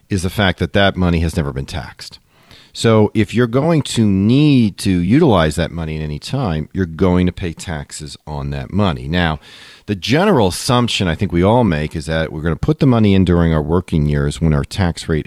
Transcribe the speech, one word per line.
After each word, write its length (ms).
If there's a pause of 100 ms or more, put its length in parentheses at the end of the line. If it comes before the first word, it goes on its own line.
(100)
is 120
the 80
fact 280
that 160
that 200
money 260
has 140
never 200
been 100
taxed. 540 (560)
So 400
if 180
you're 140
going 360
to 240
need 720
to 120
utilize 680
that 140
money 260
at 60
any 160
time, 560
you're 100
going 400
to 80
pay 220
taxes 720
on 240
that 200
money. 380
Now, 320 (460)
the 80
general 540
assumption 600
I 60
think 180
we 100
all 220
make 320
is 80
that 260
we're 120
gonna 120
put 240
the 80
money 280
in 100
during 300
our 80
working 420
years 380
when 100
our 100
tax 460
rate 180